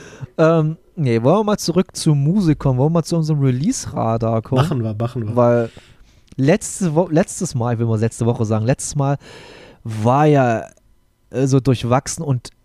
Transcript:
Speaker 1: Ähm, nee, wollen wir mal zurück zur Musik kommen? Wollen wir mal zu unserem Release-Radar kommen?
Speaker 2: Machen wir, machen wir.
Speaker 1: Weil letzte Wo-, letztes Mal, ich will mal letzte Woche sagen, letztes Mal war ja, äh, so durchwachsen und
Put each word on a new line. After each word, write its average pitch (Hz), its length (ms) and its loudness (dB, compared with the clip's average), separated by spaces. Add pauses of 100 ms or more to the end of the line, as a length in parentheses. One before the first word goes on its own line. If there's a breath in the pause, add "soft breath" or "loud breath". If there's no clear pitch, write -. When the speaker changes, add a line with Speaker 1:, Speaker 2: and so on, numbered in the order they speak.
(380 loud breath)
Speaker 1:
Ähm, 160 380 2 (220)
nee, 120 260 0
wollen 151 160 4
wir 220 60 0
mal 208 120 0
zurück - 380 -2
zur 156 200 0
Musik 156 440 2
kommen? 131 180 0
Wollen 135 140 2
wir 170 40 -2
mal 165 80 0
zu - 120 -4
unserem 156 240 0
Release-Radar 117 1040 -2
kommen? 127 220 0
Speaker 2:
Machen 151 200 -2
wir, 110 160 -4
machen 117 300 -4
wir. 113 80 -8
Speaker 1:
Weil 120 320 4 (640 soft breath)
letzte 160 600 0
Wo-, 175 120 2
letztes 165 480 -2
Mal, 120 180 -2
ich 113 60 -2
will 120 80 0
mal 113 120 0
letzte 113 260 -2
Woche 117 180 0
sagen, 107 220 -2
letztes - 320 -4
Mal 139 200 0 (680 loud breath)
war 117 400 2
ja, 127 400 2 (640)
äh, 135 180 0
so 135 140 4
durchwachsen 127 640 -2
und 135 240 -4 (160)